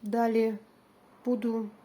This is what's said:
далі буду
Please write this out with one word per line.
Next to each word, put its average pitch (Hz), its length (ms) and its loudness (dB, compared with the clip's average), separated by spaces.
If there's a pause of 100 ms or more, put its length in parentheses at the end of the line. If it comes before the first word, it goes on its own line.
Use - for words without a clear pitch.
далі 226 560 0 (680)
буду 226 440 -2 (160)